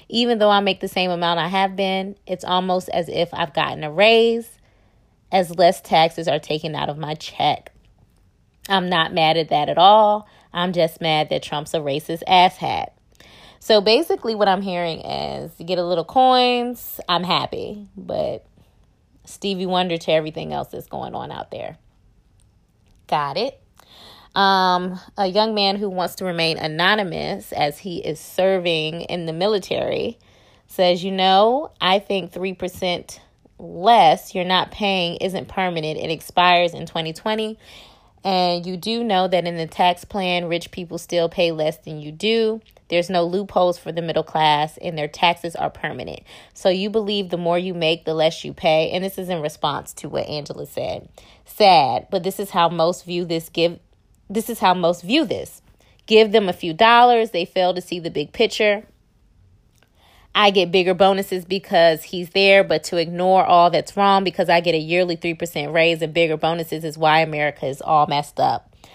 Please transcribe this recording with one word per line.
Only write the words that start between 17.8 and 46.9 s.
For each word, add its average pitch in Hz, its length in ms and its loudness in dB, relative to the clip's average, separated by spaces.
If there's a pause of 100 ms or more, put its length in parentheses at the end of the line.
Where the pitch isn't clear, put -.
But 185 520 -8 (800)
Stevie 190 380 -6
Wonder 180 300 -2
to 165 160 -4
everything 160 400 -2
else 147 160 -8
that's - 180 -14
going 131 300 -12
on - 160 -12
out - 180 -14
there. - 280 -12 (1300)
Got 147 280 -2
it. 254 240 -6 (760)
Um, 185 640 2 (180)
a 202 80 0
young 214 260 0
man 202 220 0
who 208 160 -4
wants 180 260 -4
to 190 80 -8
remain 165 340 -2
anonymous 175 920 -2
as 151 260 -2
he 175 200 -10
is 151 220 -8
serving 170 800 -2
in 170 260 -8
the 160 60 -4
military 202 840 -2 (520)
says, 180 340 0
"You 190 80 -6
know, 196 680 2
I 185 180 2
think 190 320 -6
three 185 240 -8
percent 180 640 -8 (400)
less 175 760 4
you're 185 120 -4
not 180 260 0
paying 190 460 -2
isn't 185 320 -6
permanent. 165 500 -4
It 160 140 -6
expires 175 600 2
in 165 140 -12
twenty 160 260 -6
twenty. 220 460 -6 (640)
And 180 440 -2
you 185 100 -6
do 226 280 -6
know 190 240 2
that 175 180 0
in 170 100 -6
the 165 120 -6
tax 180 360 0
plan, 180 420 -4
rich 170 260 -6
people 170 260 -10
still 170 300 0
pay 170 240 0
less 156 260 -2
than 156 220 -14
you 147 100 -14
do. 220 500 -2 (280)
There's 196 220 -2
no 175 140 2
loopholes 180 540 0
for 160 140 -12
the 170 100 -6
middle 156 220 -4
class, 156 540 0
and 165 200 -8
their 147 80 -4
taxes 170 480 -2
are 147 160 -4
permanent. - 500 -12 (320)
So - 160 -2
you 190 220 0